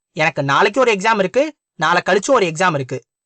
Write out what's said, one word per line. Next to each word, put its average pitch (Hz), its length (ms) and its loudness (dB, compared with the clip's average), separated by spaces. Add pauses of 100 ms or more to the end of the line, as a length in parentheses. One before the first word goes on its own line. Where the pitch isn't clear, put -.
(120)
எனக்கு 156 300 -2
நாளைக்கு 175 380 0
ஒரு 240 120 2
எக்ஸாம் 214 260 0
இருக்கு, 247 360 0 (200)
நாளை 170 300 0
கழிச்சு 196 260 0
ஒரு 226 160 4
எக்ஸாம் 165 280 0
இருக்கு. 135 300 -8 (200)